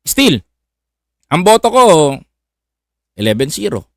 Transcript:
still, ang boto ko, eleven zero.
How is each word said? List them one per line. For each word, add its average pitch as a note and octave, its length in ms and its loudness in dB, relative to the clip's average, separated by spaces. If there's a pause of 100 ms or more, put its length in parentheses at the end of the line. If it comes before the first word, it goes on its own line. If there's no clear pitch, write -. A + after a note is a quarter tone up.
still, F#3+ 400 0 (880)
ang E3+ 160 -2
boto A3+ 240 2
ko, B3 140 2 (1300)
eleven A2+ 400 -4
zero. G3 320 -8 (120)